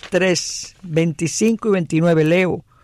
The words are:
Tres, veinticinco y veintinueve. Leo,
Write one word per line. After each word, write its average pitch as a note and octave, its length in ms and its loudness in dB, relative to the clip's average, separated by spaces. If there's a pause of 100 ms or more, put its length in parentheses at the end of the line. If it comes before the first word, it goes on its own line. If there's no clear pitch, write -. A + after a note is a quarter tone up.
Tres, - 720 -2
veinticinco E3+ 840 0
y - 20 2
veintinueve. E3 520 2
Leo, E3+ 400 2 (200)